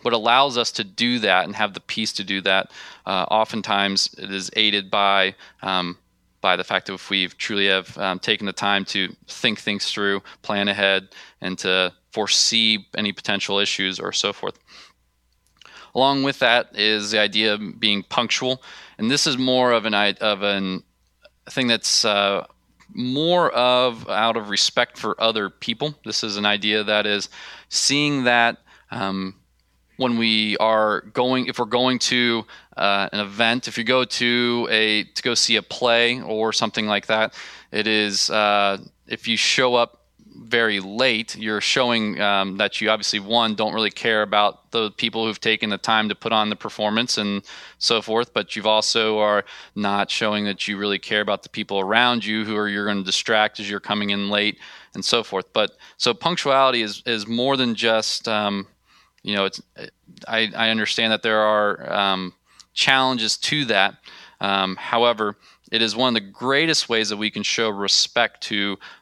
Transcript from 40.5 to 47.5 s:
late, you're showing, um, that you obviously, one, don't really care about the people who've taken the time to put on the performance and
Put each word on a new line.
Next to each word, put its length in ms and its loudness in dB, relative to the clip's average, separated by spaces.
late, 560 -2
you're 260 -4
showing, 600 0
um, 360 0
that 240 -2
you 80 2
obviously, 300 0
one, 360 0
don't 180 -2
really 160 0
care 320 0
about 500 0
the 200 0
people 340 -4
who've 140 -4
taken 300 0
the 80 -2
time 320 2
to 60 -4
put 160 -6
on 180 2
the 60 -4
performance 600 -2
and 260 -2